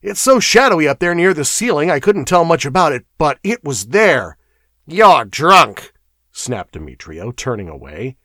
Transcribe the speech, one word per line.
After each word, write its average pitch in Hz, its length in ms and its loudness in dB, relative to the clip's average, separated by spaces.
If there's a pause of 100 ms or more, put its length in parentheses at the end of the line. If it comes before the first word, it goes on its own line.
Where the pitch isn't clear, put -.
It's 196 200 -8
so 254 180 4
shadowy 196 480 2
up 139 120 -2
there 175 160 -2
near 175 180 2
the 151 100 -4
ceiling 175 480 -2
I 147 80 0
couldn't 196 260 0
tell 175 200 2
much 165 200 0
about 147 280 0
it, 123 120 -10 (120)
but 147 260 -2
it 233 200 -4
was 113 240 -8
there." 143 500 0 (480)
"You're 165 400 4
drunk," 143 680 2 (380)
snapped 110 420 -10
Demetrio, 80 580 -14
turning 107 360 -8
away. 139 580 -14